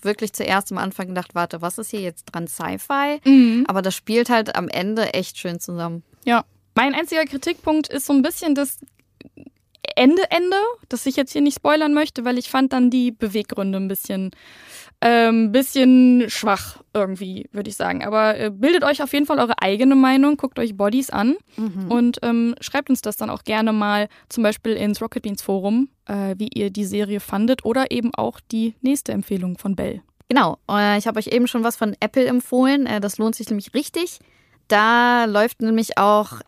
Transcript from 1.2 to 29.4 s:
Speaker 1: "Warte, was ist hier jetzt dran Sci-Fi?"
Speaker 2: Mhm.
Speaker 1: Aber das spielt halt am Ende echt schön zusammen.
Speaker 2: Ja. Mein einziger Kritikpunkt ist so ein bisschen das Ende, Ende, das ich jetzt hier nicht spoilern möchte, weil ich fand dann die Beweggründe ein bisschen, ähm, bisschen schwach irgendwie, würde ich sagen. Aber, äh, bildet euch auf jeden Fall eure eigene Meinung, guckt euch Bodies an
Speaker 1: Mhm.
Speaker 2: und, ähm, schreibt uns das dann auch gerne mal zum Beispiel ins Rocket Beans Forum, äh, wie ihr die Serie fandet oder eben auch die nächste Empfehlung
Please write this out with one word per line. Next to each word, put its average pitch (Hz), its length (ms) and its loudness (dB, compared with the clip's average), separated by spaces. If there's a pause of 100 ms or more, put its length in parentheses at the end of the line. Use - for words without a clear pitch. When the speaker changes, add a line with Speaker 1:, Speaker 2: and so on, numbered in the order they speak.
Speaker 1:
"Warte, 170 260 -4
was 175 160 -6
ist 214 140 -10
hier 208 100 -6
jetzt 175 240 -8
dran 170 220 -8
Sci-Fi?" 277 760 -4
Speaker 2:
Mhm. 254 440 6
Speaker 1:
Aber 190 160 -2
das 190 100 -2
spielt 233 380 0
halt 220 240 0
am 180 120 -4
Ende 214 460 -4
echt - 240 -6
schön 170 220 -8
zusammen. 170 420 -8 (240)
Speaker 2:
Ja. 240 180 2 (300)
Mein 269 220 2
einziger 320 300 -2
Kritikpunkt 311 640 -2
ist - 180 -8
so 285 60 0
ein 269 100 6
bisschen 311 320 0
das 277 240 -4 (1160)
Ende, 302 360 6
Ende, 359 260 0 (320)
das - 160 -6
ich 269 100 -2
jetzt 269 180 -2
hier 294 80 0
nicht 285 140 2
spoilern 302 380 0
möchte, 294 320 -2
weil 247 120 -2
ich 247 120 -8
fand 269 240 0
dann 247 160 4
die 247 220 0
Beweggründe 202 680 -4
ein 190 80 -4
bisschen, 190 440 -6 (680)
ähm, 226 500 4
bisschen 254 800 6
schwach - 520 -2 (120)
irgendwie, 190 580 -4
würde 208 180 -8
ich 202 80 -12
sagen. 180 260 -4
Aber, 214 340 2
äh, 214 140 -4
bildet 277 320 2
euch 285 180 0
auf 277 120 -6
jeden 285 120 2
Fall 285 140 0
eure 240 220 0
eigene 233 340 4
Meinung, 269 420 6
guckt - 220 -6
euch 226 160 -4
Bodies 208 340 0
an 233 260 0 (200)
Speaker 1:
Mhm. 190 340 -6
Speaker 2:
und, 240 320 2
ähm, 233 380 0
schreibt - 300 -6
uns 254 120 2
das 214 160 -6
dann 214 120 -6
auch - 140 -8
gerne 220 300 0
mal 208 340 0 (220)
zum 233 140 -4
Beispiel 214 300 0
ins 208 280 -2
Rocket 226 220 -8
Beans 202 180 -8
Forum, 202 480 0 (160)
äh, 196 320 -4
wie 214 160 -6
ihr 208 160 -2
die 202 160 -6
Serie 202 340 -4
fandet 226 460 0
oder 240 240 0
eben 233 240 -2
auch 233 260 -4
die 226 420 -4
nächste 254 320 -2
Empfehlung 185 440 -6